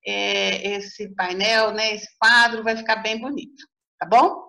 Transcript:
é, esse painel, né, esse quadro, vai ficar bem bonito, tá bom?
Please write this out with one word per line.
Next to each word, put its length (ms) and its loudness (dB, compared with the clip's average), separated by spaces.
é, 680 -4
esse 400 -12
painel, 560 0
né, 240 -4
esse 120 -14
quadro, 460 4
vai 140 -2
ficar 200 -2
bem 220 -6
bonito, 460 -12
tá 80 -6
bom? 420 4